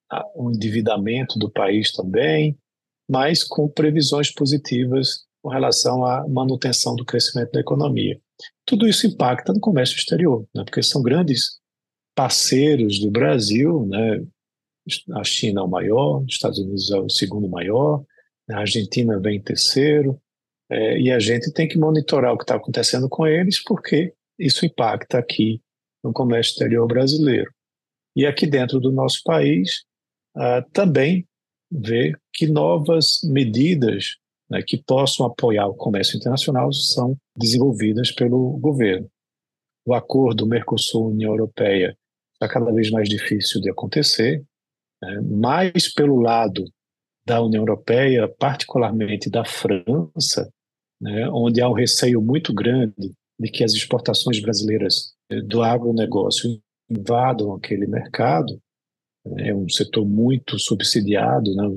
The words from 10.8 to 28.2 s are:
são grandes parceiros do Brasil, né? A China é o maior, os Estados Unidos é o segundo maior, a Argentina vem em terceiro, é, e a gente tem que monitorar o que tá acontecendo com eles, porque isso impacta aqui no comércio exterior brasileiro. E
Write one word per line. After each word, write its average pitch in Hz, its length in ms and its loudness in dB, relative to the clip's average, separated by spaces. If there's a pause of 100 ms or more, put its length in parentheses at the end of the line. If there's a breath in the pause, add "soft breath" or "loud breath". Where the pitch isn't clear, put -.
são - 180 0
grandes 135 600 0 (540)
parceiros 131 840 2
do 104 100 0
Brasil, 127 760 2
né? 110 380 -2 (880)
A 104 100 -6
China 101 360 -2
é 95 40 -2
o 90 40 -2
maior, 117 540 0
os 131 120 -6
Estados - 240 -4
Unidos 95 320 -4
é 101 60 0
o 95 120 -2
segundo 101 400 -2
maior, 123 560 0 (460 soft breath)
a 104 100 -6
Argentina 107 580 0
vem 104 200 -2
em 101 40 -10
terceiro, 139 760 2 (500)
é, 113 300 0
e 127 100 4
a 127 80 4
gente 117 340 0
tem 160 140 0
que 165 120 0
monitorar 147 540 2
o 110 60 -2
que - 60 -10
tá 117 120 0
acontecendo 127 520 -2
com 160 180 0
eles, 175 360 2
porque 170 500 -2 (260)
isso 151 260 0
impacta 113 540 -2
aqui 113 420 0 (440)
no 113 80 -4
comércio 117 400 0
exterior 117 340 0
brasileiro. 135 640 2 (640)
E 135 120 2